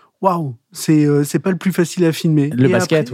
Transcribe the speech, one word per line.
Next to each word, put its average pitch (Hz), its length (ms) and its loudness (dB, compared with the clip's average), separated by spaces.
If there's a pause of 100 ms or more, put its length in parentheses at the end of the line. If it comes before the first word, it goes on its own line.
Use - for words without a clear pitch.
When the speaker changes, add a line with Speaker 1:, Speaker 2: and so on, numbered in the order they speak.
(220)
Speaker 1:
waouh, 170 340 -2 (160)
c'est, 156 340 0
euh, 147 180 2
c'est 147 160 -2
pas 190 120 -2
le 180 60 -2
plus 185 160 -2
facile 175 320 0
à 165 60 2
filmer. » 151 440 0
Speaker 2:
Le 127 140 4
Speaker 1:
Et - 20 2
Speaker 2:
basket, 165 360 0
Speaker 1:
après, 123 60 -8